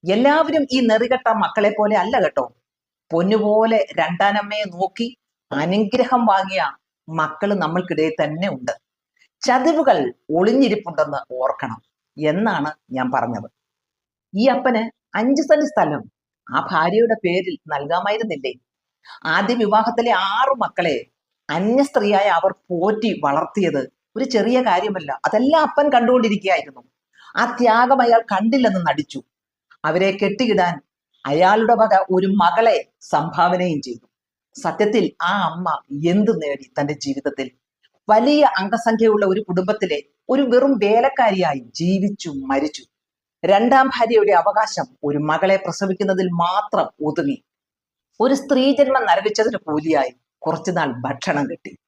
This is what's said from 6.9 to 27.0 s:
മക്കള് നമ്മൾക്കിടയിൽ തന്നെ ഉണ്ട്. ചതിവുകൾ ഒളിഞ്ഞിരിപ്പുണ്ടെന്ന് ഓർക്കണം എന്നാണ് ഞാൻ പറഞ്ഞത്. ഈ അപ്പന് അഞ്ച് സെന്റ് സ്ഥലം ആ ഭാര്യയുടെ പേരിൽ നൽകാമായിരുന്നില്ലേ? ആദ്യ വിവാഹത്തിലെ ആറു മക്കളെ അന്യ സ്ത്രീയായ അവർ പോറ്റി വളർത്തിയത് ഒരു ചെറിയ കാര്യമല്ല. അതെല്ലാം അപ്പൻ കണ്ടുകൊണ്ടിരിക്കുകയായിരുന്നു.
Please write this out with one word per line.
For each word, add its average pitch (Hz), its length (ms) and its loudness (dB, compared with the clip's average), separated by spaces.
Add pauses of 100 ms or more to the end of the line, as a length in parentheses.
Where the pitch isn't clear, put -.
മക്കള് 156 440 -4
നമ്മൾക്കിടയിൽ 165 720 -2
തന്നെ 160 260 -4
ഉണ്ട്. 127 220 -8 (720)
ചതിവുകൾ 254 720 2 (220)
ഒളിഞ്ഞിരിപ്പുണ്ടെന്ന് 175 1000 0
ഓർക്കണം 127 480 -6 (460)
എന്നാണ് 165 440 -2 (200)
ഞാൻ 127 200 -4
പറഞ്ഞത്. 117 400 -4 (840)
ഈ 226 120 2
അപ്പന് 247 440 0 (260)
അഞ്ച് 269 240 0
സെന്റ് 302 240 2
സ്ഥലം 156 460 -4 (440)
ആ 156 160 -4
ഭാര്യയുടെ 196 420 2
പേരിൽ 185 440 -4 (160)
നൽകാമായിരുന്നില്ലേ? 165 800 -4 (720)
ആദ്യ 185 300 0
വിവാഹത്തിലെ 226 560 0
ആറു 208 420 0
മക്കളെ 175 520 -4 (440)
അന്യ 208 340 0
സ്ത്രീയായ 208 460 0
അവർ 180 260 0 (140)
പോറ്റി 196 540 -2
വളർത്തിയത് 151 680 -2 (260)
ഒരു - 60 -2
ചെറിയ 254 380 0
കാര്യമല്ല. 190 640 -2
അതെല്ലാം 262 360 2
അപ്പൻ 294 320 2
കണ്ടുകൊണ്ടിരിക്കുകയായിരുന്നു. 202 880 0 (520)